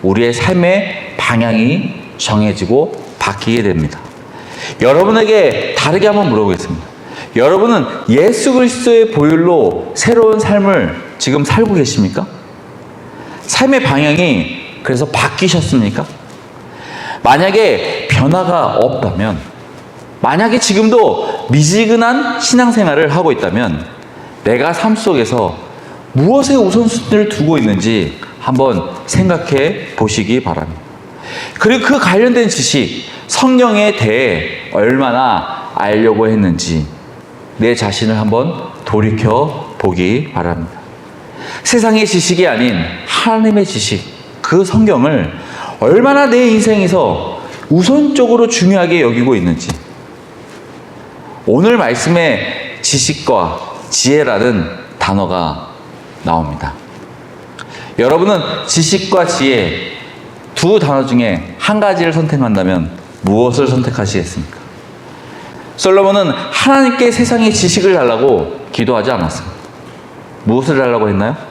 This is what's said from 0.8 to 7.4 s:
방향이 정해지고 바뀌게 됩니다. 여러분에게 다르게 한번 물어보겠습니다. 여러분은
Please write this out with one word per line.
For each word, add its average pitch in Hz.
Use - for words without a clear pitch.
방향이 117
정해지고 107
바뀌게 113
됩니다. 80
여러분에게 190
다르게 180
한번 202
물어보겠습니다. 101
여러분은 180